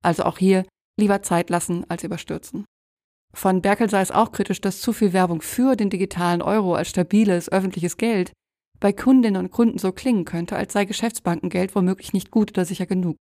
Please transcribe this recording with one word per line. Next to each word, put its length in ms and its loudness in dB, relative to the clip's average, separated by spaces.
Also 200 0
auch 140 -2
hier 280 4
lieber 240 2
Zeit 260 -2
lassen 400 -4
als 140 -6
überstürzen. 640 -10
Von 280 0
Berkel 280 0
sei 120 2
es 100 -2
auch 200 2
kritisch, 300 -4
dass 200 -4
zu 120 -2
viel 200 2
Werbung 280 0
für 340 0
den 140 0
digitalen 520 -2
Euro 340 2
als 140 -2
stabiles 640 2
öffentliches 460 -2
Geld 340 -2
bei 140 2
Kundinnen 480 4
und 100 -6
Kunden 280 2
so 120 0
klingen 320 -2
könnte, 340 -6
als 160 -6
sei 120 2
Geschäftsbankengeld 920 -4
womöglich 380 0
nicht 160 -4
gut 220 0
oder 140 0
sicher 200 -6
genug. 360 -2